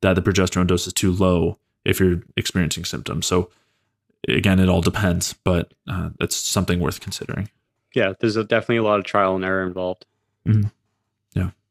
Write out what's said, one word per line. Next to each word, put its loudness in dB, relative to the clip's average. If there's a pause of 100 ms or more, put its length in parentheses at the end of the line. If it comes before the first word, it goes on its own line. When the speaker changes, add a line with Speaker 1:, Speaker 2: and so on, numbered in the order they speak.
Speaker 1:
that 4
the 2
progesterone 2
dose 0
is -10
too 0
low 2 (260)
if 0
you're 2 (140)
experiencing -2
symptoms. -6
So 0 (800)
again, 4
it 6
all 4
depends, 0 (100)
but, -2 (140)
uh, -6 (100)
that's -4
something -2
worth -2
considering. -8 (440)
Speaker 2:
Yeah, 2
there's 0
a, -2
definitely 0
a 0
lot 2
of -6
trial 0
and -4
error -2
involved. -6 (400)
Speaker 1:
Mm-hmm. 2 (640)
Yeah. -2 (200)